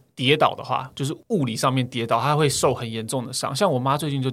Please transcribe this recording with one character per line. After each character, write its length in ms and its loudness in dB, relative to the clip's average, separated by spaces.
跌 220 4
倒 160 4
的 100 -10
话， 300 -4
就 100 -6
是 120 -4
物 140 2
理 120 -2
上 180 2
面 140 2
跌 180 -4
倒， 160 2
他 140 2
会 120 4
受 240 2
很 180 -4
严 180 -6
重 180 -4
的 80 -10
伤。 220 -4
像 160 2
我 80 0
妈 180 0
最 140 -2
近 100 -2
就 120 0